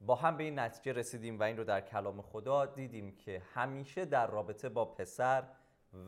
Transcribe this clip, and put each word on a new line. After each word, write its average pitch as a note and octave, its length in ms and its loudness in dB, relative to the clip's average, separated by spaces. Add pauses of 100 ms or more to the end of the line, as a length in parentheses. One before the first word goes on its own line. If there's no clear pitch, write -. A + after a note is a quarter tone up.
با A2 140 4
هم D#3+ 220 4
به D#3 80 -2
این D3 140 -4
نتیجه B2 340 -2
رسیدیم A2+ 480 -4
و - 20 0
این A2 140 4
رو A2 80 -2
در G2 160 4
کلام G2+ 420 -4
خدا C3+ 440 2
دیدیم A#2 500 -10
که F#2 260 -8 (120)
همیشه C3+ 500 -4
در C3+ 220 4
رابطه G#2+ 420 -2
با A2+ 160 2
پسر B2+ 600 2 (640)